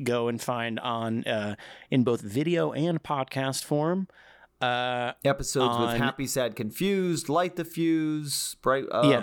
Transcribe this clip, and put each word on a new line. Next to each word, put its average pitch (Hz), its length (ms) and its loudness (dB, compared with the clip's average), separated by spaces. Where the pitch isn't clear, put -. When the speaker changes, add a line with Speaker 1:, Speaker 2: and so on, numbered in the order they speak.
Speaker 1:
go 120 260 2
and 120 120 -2
find 117 380 -2
on, 117 460 -2
uh, 104 300 -2
in 131 120 6
both 117 180 2
video 151 500 0
and 160 320 0
podcast 135 640 -2
form. 170 420 0
Uh, 123 500 0
Speaker 2:
Episodes 127 520 2
with 120 120 2
Speaker 1:
on 117 80 0
Speaker 2:
Happy, 135 280 0
Sad, 123 300 -2
Confused, 175 720 0
Light 175 300 0
the 170 80 -4
Fuse, 156 960 -2
Bright, 131 280 2
uh, 113 200 0
Speaker 1:
Yeah. 123 140 4